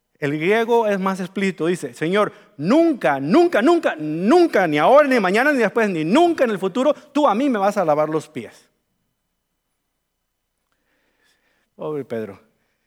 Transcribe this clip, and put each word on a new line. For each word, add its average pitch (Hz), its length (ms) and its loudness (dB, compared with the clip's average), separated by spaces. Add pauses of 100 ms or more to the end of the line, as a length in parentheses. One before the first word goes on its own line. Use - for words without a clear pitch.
(180)
El 147 200 -4
griego 226 480 0
es 202 120 -2
más 190 220 -2
explícito. 190 460 -4
Dice, 165 260 -4
"Señor, 175 400 -2 (240)
nunca, 208 640 0
nunca, 254 400 2
nunca, 311 360 2
nunca, 196 680 0
ni 147 120 0
ahora, 247 280 6
ni 254 140 0
mañana, 214 320 0
ni 277 60 -2
después, 214 320 0
ni 160 140 -4
nunca 320 400 2
en 233 60 0
el 202 80 -4
futuro, 247 360 -2
tú - 320 -2
a 214 80 2
mí 269 160 -2
me 220 80 -2
vas 196 180 0
a 196 80 0
lavar 151 240 0
los 156 180 -6
pies." - 420 -18 (3000)
Pobre 147 300 -10
Pedro. 107 340 -10 (480)